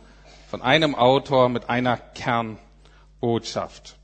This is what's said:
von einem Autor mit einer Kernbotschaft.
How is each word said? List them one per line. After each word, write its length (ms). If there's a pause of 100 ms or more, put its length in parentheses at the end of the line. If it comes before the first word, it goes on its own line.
(480)
von 140
einem 340
Autor 520
mit 220
einer 260
Kernbotschaft. 2000